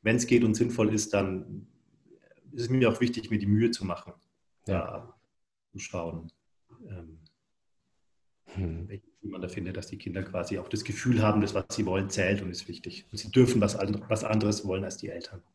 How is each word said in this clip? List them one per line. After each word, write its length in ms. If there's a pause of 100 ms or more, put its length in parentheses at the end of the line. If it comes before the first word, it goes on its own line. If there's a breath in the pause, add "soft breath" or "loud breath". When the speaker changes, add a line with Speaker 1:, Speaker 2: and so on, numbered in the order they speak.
Speaker 1:
wenn 140
es 100
geht 180
und 120
sinnvoll 360
ist, 220
dann 540 (840)
ist 120
es 60
mir 200
auch 100
wichtig, 300
mir 80
die 80
Mühe 240
zu 160
machen, 280 (540)
Speaker 2:
Ja. 200
Speaker 1:
da 320 (520)
zu 80
schauen, 520 (580)
ähm, 300 (1400)
Speaker 2:
Hm. 340
Speaker 1:
wie 380
man 160
da 40
findet, 300
dass 100
die 120
Kinder 240
quasi 340
auch 120
das 140
Gefühl 380
haben, 200
das, 120
was 160
sie 160
wollen, 240
zählt 320
und 80
ist 180
wichtig. 440
Und 80
sie 120
dürfen 300
was 140
and-, 340
was 140
anderes 420
wollen 180
als 140
die 120
Eltern. 340 (120)